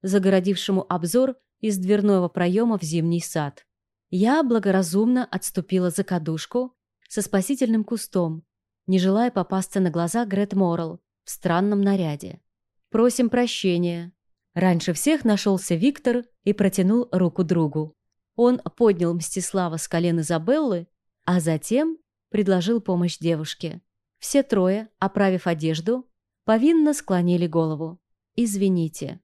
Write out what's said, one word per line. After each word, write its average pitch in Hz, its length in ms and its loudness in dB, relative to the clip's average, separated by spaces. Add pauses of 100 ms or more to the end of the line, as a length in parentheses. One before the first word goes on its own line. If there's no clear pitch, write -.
загородившему 190 880 0
обзор 220 440 0 (240)
из 208 180 -2
дверного 190 500 2
проема 196 500 0
в - 40 -6
зимний 170 400 -2
сад. 147 420 -6 (460)
Я 233 320 2
благоразумно 214 840 2
отступила 185 640 -2
за 196 120 -4
кадушку 175 720 -4 (340)
со - 120 -6
спасительным 220 640 0
кустом, 170 580 -4 (440)
не 185 120 2
желая 196 320 2
попасться 190 500 -2
на 180 100 2
глаза 170 340 -2
Грет 202 300 -2
Моррелл 170 480 -2 (220)
в - 60 -18
странном 196 520 0
наряде. 185 580 -2 (500)
«Просим 233 380 2
прощения». 175 840 -2 (420)
Раньше 175 400 2
всех 294 300 0
нашелся 196 500 0
Виктор 240 500 0 (180)
и 202 120 0
протянул 196 580 2
руку 180 320 0
другу. 156 500 -2 (400)
Он 240 240 2
поднял 175 540 2
Мстислава 175 640 -4
с 160 100 -8
колен 170 340 0
Изабеллы, 175 680 -2 (360)
а 180 140 2
затем 220 600 0 (320)
предложил 196 500 0
помощь 175 380 -2
девушке. 165 640 -6 (360)
Все - 240 0
трое, 208 460 0 (100)
оправив 196 480 0
одежду, 165 600 -2 (360)
повинно 294 500 4
склонили 175 520 0
голову. 160 540 -2 (360)
«Извините». 190 880 -2